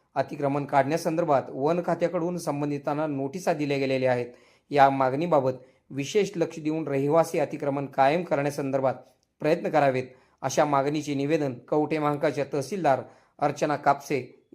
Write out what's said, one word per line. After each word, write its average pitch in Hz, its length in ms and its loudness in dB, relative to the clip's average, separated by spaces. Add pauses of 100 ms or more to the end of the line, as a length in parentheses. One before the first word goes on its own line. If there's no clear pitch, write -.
(140)
अतिक्रमण 143 500 -2
काढण्यासंदर्भात 147 840 2
वन 147 380 -2
खात्याकडून 175 520 -2
संबंधितांना 147 680 -4
नोटिसा 143 460 -4
दिल्या 147 260 -2
गेलेल्या 131 340 0
आहेत. 123 140 0 (440)
या 139 200 8
मागणीबाबत 135 600 2 (400)
विशेष 143 460 -2
लक्ष 165 220 -2
देऊन 156 300 -2
रहिवासी 147 500 2
अतिक्रमण 143 480 -2
कायम 139 360 2
करण्यासंदर्भात 139 720 -2 (460)
प्रयत्न 170 280 0
करावेत, 139 340 2 (400)
अशा 139 220 2
मागणीचे 147 500 0
निवेदन 139 400 0 (140)
कवठे 151 300 0
महांकाळच्या 147 540 0
तहसीलदार 143 480 0 (380)
अर्चना 147 380 -2
कापसे - 800 -2